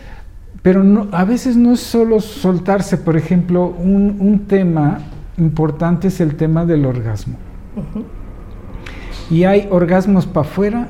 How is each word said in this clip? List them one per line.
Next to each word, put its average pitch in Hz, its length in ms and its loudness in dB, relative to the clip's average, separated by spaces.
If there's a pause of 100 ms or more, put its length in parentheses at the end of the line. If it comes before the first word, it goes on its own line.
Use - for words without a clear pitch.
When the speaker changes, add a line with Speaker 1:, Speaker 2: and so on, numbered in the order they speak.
(600)
Speaker 1:
Pero 190 220 4
no, 202 280 4
a 180 140 2
veces 240 320 0
no 240 160 6
es 233 60 2
solo 226 400 2
soltarse. 185 760 0
Por 160 200 0
ejemplo, 175 500 2
un, 196 520 0
un 202 260 2
tema 175 540 2 (400)
importante 160 720 0
es - 120 -2
el 151 140 0
tema 160 280 0
del 156 220 2
orgasmo. 120 520 -4 (380)
Speaker 2:
Ujú. 214 280 -10 (1300)
Speaker 1:
Y 170 140 4
hay 202 260 4
orgasmos 185 560 2
pa' - 160 -2
afuera 208 480 -2